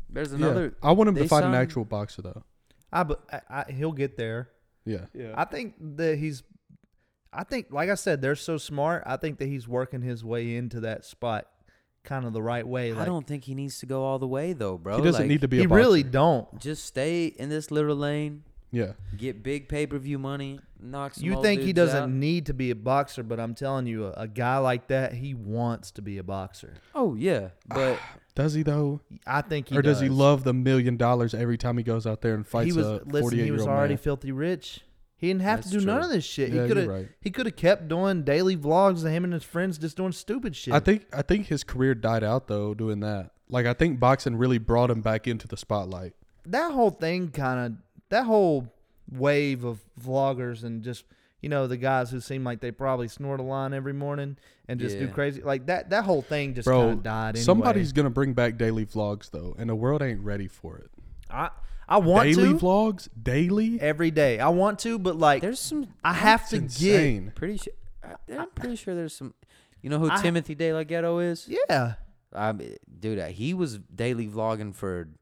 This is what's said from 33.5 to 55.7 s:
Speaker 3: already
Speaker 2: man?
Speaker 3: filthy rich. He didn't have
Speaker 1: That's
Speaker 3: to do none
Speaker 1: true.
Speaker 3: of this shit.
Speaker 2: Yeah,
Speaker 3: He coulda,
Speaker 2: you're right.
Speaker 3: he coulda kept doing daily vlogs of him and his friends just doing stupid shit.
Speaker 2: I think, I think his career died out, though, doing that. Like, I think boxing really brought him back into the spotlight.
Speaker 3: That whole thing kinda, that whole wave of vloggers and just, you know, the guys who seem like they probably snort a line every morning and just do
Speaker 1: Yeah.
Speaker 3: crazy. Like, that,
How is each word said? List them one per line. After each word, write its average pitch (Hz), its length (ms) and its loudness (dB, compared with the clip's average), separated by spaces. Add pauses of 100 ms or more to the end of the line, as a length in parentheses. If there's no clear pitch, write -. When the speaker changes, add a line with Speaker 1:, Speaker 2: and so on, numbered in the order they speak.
Speaker 3:
already 143 240 2
Speaker 2:
man? 135 60 0
Speaker 3:
filthy 135 320 -4
rich. 151 500 -4 (360)
He 170 100 -4
didn't 190 160 0
have 214 160 2
Speaker 1:
That's 196 120 -10
Speaker 3:
to 208 80 2
do 196 60 2
none 208 140 2
Speaker 1:
true. 339 80 0
Speaker 3:
of 339 40 -4
this 190 140 0
shit. - 260 -2
Speaker 2:
Yeah, 123 120 2
Speaker 3:
He 123 40 2
coulda, 127 160 2
Speaker 2:
you're - 100 -2
right. 95 140 -6 (140)
Speaker 3:
he 208 80 -4
coulda 226 220 -2
kept 170 360 2
doing 175 360 0
daily 175 340 2
vlogs 165 480 4
of 156 60 0
him 170 120 0
and 180 100 -2
his 160 100 -4
friends 175 340 -4
just 156 200 -8
doing 185 160 -2
stupid 233 420 -6
shit. - 180 -4
Speaker 2:
I 147 60 4
think, 202 340 2
I 143 80 -2
think 208 240 0
his 147 180 -4
career 131 300 2
died 113 300 0
out, 120 240 0
though, 104 260 -2
doing 107 280 -4
that. 101 320 -6 (160)
Like, 123 180 2
I 123 60 2
think 151 260 2
boxing 127 360 4
really 123 220 4
brought 117 320 4
him 113 120 0
back 110 260 -2
into 117 200 -4
the - 100 -10
spotlight. 92 560 -4 (340)
Speaker 3:
That 294 240 0
whole 247 180 4
thing 175 400 -2
kinda, 127 460 -2 (340)
that 233 160 2
whole 175 480 4 (380)
wave 139 520 2
of 117 160 -6 (220)
vloggers 127 600 -2
and 117 200 -8
just, 120 200 -10 (380)
you 147 80 -8
know, 139 180 0
the 123 100 -4
guys 127 320 0
who 127 100 -8
seem 135 240 -8
like 120 180 -6
they 120 100 -6
probably 127 360 -2
snort 139 320 -8
a 127 40 -6
line 135 300 -4
every 135 200 -6
morning 143 440 -6 (300)
and 123 120 -6
just 113 180 -4
do 135 80 -4
Speaker 1:
Yeah. 127 60 -6
Speaker 3:
crazy. 143 300 -2
Like, 135 260 -2
that, 175 220 -2